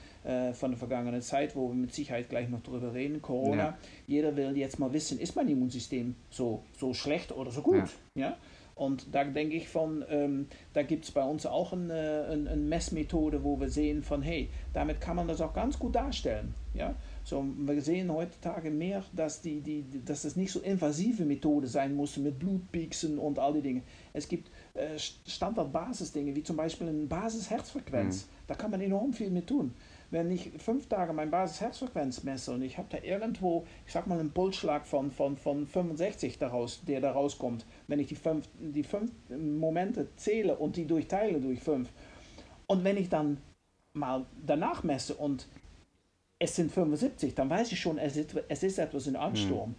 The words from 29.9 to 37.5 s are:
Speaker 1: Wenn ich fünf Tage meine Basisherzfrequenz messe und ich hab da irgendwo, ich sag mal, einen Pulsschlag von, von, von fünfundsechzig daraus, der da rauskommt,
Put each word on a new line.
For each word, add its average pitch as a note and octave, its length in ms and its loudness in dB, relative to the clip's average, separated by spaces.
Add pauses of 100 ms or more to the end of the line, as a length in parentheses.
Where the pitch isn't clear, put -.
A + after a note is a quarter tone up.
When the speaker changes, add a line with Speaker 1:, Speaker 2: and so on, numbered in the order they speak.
Speaker 1:
Wenn E3+ 200 0
ich F3+ 260 -2
fünf A#3+ 300 -2
Tage F3+ 260 2
meine D#3 160 -2
Basisherzfrequenz F3 960 -2
messe C3 280 -4
und B2 120 -2
ich B2+ 160 -6
hab F#3+ 100 -10
da D#3 140 -4
irgendwo, F3+ 640 0 (180)
ich - 80 -8
sag F3 140 -2
mal, F3 120 2
einen D#3 120 0
Pulsschlag F3+ 560 0
von, C#3 240 0
von, C#3 260 0
von C#3+ 300 0
fünfundsechzig E3+ 720 0
daraus, A#2+ 480 0
der C#3 120 2
da C3+ 120 4
rauskommt, C3 520 0 (240)